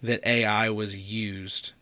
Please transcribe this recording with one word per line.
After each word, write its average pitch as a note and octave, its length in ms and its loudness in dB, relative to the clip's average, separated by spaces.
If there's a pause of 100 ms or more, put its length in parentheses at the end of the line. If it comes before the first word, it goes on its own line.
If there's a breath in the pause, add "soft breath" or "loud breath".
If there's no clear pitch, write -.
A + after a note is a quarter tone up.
that A#2 220 0
A A#2 200 4
I A2 240 4
was G#2+ 280 -2
used G2 720 -6 (100)